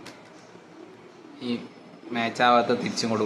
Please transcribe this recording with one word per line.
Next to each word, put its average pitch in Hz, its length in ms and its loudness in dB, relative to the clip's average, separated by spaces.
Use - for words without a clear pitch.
ഈ 120 40 -2
മാച്ചാവാത്ത 120 540 4
തിരിച്ചിങ്ങോട്ട് 110 440 -2